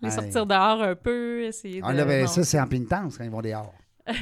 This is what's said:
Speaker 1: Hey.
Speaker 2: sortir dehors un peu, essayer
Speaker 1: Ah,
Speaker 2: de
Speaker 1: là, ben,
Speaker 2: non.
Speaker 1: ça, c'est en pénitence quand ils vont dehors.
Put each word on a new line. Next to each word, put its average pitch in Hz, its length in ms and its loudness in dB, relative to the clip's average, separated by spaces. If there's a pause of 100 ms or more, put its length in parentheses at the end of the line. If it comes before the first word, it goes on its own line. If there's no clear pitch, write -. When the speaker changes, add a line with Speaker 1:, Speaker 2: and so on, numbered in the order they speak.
Speaker 1:
Hey. 220 100 -4
Speaker 2:
sortir 214 340 -2
dehors 202 360 4
un 185 120 2
peu, 240 500 -2
essayer 196 380 -8
Speaker 1:
Ah, 127 100 -2
Speaker 2:
de 139 60 2
Speaker 1:
là, 147 60 4
ben, 135 180 4
Speaker 2:
non. 127 80 4
Speaker 1:
ça, 175 140 4
c'est 147 160 2
en 127 60 2
pénitence 131 500 -2
quand 120 80 -10
ils 113 60 -6
vont 110 120 -6
dehors. 107 320 -6 (460)